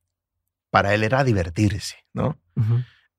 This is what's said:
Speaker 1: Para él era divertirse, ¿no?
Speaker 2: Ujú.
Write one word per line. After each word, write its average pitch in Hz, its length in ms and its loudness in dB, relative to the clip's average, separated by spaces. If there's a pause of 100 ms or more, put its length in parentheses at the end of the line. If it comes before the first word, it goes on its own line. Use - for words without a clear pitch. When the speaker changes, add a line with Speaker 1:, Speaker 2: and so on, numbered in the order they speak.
(720)
Speaker 1:
Para 98 240 2
él 107 100 0
era 127 180 2
divertirse, 98 720 0 (180)
¿no? 113 280 -4 (160)
Speaker 2:
Ujú. 117 260 0 (360)